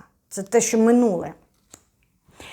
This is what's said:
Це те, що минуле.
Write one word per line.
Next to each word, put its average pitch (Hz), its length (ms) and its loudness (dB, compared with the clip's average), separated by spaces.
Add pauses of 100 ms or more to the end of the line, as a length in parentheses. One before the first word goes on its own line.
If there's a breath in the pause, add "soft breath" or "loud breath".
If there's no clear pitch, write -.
(280)
Це 196 140 -14
те, 226 180 0
що 233 180 0
минуле. 220 540 0 (1200 loud breath)